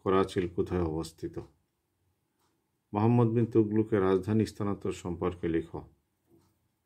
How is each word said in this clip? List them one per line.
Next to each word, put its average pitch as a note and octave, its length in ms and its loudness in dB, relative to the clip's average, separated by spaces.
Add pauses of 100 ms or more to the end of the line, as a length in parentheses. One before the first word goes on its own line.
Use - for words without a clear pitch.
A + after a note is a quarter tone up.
করাচিল F#2+ 440 0
কোথায় F2+ 340 -2
অবস্থিত? D#2+ 580 -8 (1500)
মোহাম্মদ A#2 340 4
বিন A2+ 180 0
তুগলকের G#2+ 560 2
রাজধানী F#2+ 440 2
স্থানান্তর G2 460 -6
সম্পর্কে F2+ 560 -6
লিখো। D#2+ 340 -4 (1040)